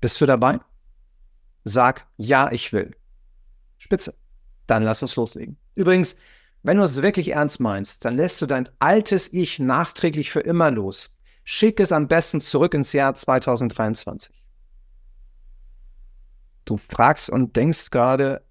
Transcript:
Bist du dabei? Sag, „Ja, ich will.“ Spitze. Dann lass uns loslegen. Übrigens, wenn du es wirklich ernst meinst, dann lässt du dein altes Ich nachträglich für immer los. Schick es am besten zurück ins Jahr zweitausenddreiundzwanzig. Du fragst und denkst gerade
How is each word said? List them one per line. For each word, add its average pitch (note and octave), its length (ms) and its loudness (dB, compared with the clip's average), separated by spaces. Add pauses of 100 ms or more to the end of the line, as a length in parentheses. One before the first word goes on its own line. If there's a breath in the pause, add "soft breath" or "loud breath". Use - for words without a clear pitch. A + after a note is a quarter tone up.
Bist - 200 -2
du D3+ 60 4
dabei? B2+ 340 4 (1040)
Sag, B2 420 2 (100)
„Ja, C3+ 360 2
ich - 200 -8
will.“ G2 240 -4 (800)
Spitze. - 380 -4 (520)
Dann A2+ 160 2
lass A2 200 -2
uns C3+ 140 -6
loslegen. - 420 -6 (160)
Übrigens, F#3 440 2 (440 soft breath)
wenn F3+ 140 2
du G3+ 60 4
es C#3 180 0
wirklich F#3 280 0
ernst D3 300 -2
meinst, G2+ 460 -4
dann B2 120 -2
lässt E3 260 -2
du D#3 40 -4
dein C3 220 -4 (100)
altes G3 540 2
Ich F3 260 -2
nachträglich D#3 720 -2
für D#3+ 100 -2
immer E3+ 300 2
los. G2+ 460 -8 (260)
Schick - 380 2
es F#3 100 4
am D3+ 160 2
besten D#3+ 360 0
zurück C3 320 2
ins C#3+ 180 -2
Jahr C#3 220 2
zweitausenddreiundzwanzig. - 1300 -4 (2250)
Du A2 100 -4
fragst - 540 0
und B2 260 -2
denkst D3+ 340 0
gerade C3 600 0